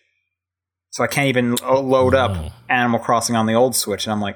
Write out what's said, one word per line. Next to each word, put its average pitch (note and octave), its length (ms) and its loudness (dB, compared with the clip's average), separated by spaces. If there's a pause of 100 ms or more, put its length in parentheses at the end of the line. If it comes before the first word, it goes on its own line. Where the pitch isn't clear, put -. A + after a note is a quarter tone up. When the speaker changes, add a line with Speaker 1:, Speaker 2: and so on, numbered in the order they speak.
(880)
Speaker 1:
So - 160 -4
I - 20 -2
can't C#3+ 220 -2
even B2 260 0
lo-, C3 240 0
load C3 340 2
up B2+ 220 2
Speaker 2:
Oh. D#2 160 -8 (160)
Speaker 1:
Animal B2 320 0
Crossing A#2 380 0
on A2 80 0
the A2 80 0
old A#2+ 200 4
Switch. - 320 -4
And A2+ 60 -4
I'm G#2+ 80 -4
like, G2+ 160 -6